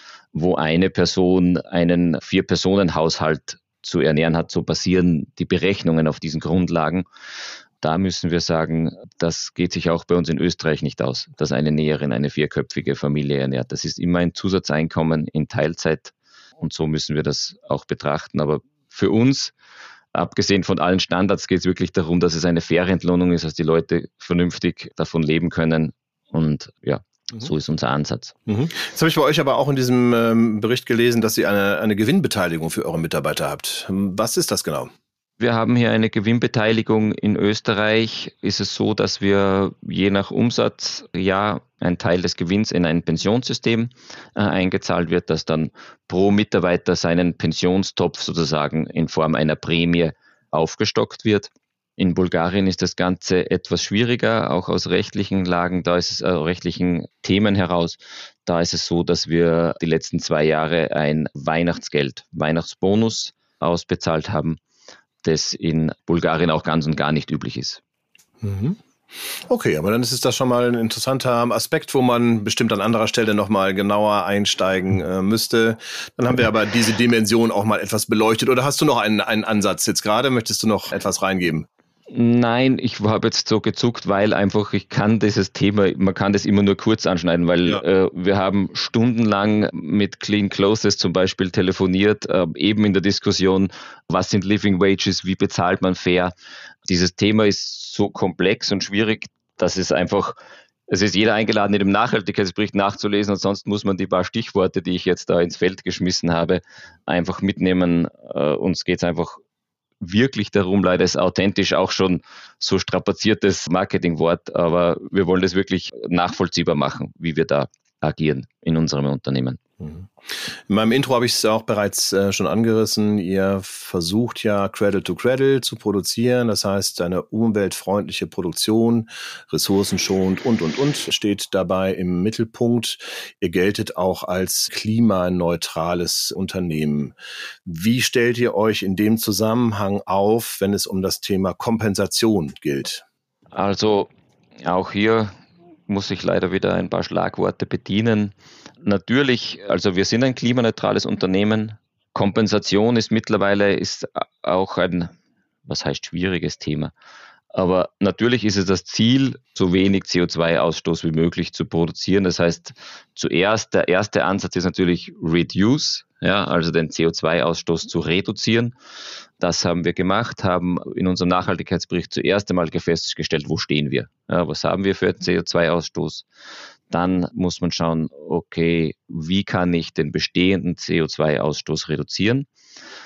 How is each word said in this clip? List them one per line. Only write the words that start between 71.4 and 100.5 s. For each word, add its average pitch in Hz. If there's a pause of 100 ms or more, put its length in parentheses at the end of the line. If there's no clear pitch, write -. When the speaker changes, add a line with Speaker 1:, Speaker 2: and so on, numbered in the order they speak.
Speaker 2:
Aspekt, 117
wo 135
man 120
bestimmt 113
an 101
anderer 110
Stelle 110
noch 101
mal 98
genauer 104
einsteigen, 95
äh, 92
müsste. 113 (380)
Dann 123
haben 123
wir 113
aber 107
diese 110
Dimension 113
auch 101
mal 104
etwas 107
beleuchtet. 113
Oder 127
hast 143
du 156
noch 131
einen, 107
einen 107
Ansatz 101
jetzt 101
gerade? 120
Möchtest 117
du 110
noch 104
etwas 95
reingeben? 87 (420)
Speaker 1:
Nein, 120
ich -
habe 107
jetzt -
so 110
gezuckt, 117
weil 101
einfach, 101
ich 101
kann 107
dieses 101
Thema, 101
man 95
kann 101
das 98
immer 101
nur 98
kurz -
anschneiden, 85
weil, 87
Speaker 2:
Ja. -
Speaker 1:
äh, 95
wir 95
haben 95
stundenlang 107
mit 95
Clean 104
Clothes 101
zum 87
Beispiel 92
telefoniert, 95
äh, 87
eben 104
in 101
der 95
Diskussion, 95 (400)
was 92
sind 98
Living 98
Wages, 98
wie 92
bezahlt 95
man 92
fair? 90 (560)
Dieses 90
Thema 107
ist -
so 101
komplex 95
und 95
schwierig, 107 (300)
dass 92
es 87
einfach, 90 (540)